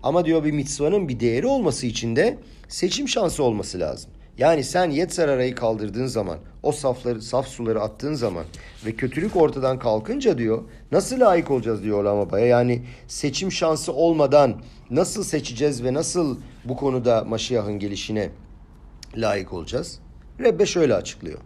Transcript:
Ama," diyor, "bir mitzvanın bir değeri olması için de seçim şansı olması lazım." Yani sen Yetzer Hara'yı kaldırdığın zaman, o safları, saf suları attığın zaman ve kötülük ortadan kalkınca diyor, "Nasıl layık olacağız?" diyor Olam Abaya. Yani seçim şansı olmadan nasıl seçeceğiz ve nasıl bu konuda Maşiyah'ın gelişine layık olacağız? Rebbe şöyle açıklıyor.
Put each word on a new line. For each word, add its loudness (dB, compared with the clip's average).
Ama," 2
diyor, 2
"bir 0
mitzvanın -2
bir -6
değeri 0
olması 0
için -4
de 2
seçim -2
şansı 0
olması -2
lazım." -6
Yani 4
sen 0
Yetzer 0
Hara'yı 0
kaldırdığın -2
zaman, -4
o 2
safları, -2
saf -2
suları -2
attığın -4
zaman -4
ve -4
kötülük -4
ortadan 2
kalkınca 0
diyor, 0
"Nasıl 0
layık 6
olacağız?" 0
diyor 0
Olam 2
Abaya. 2
Yani 4
seçim -4
şansı 0
olmadan 6
nasıl 0
seçeceğiz -2
ve 0
nasıl -2
bu -4
konuda 2
Maşiyah'ın -2
gelişine -4
layık -2
olacağız? -8
Rebbe 4
şöyle 2
açıklıyor. -8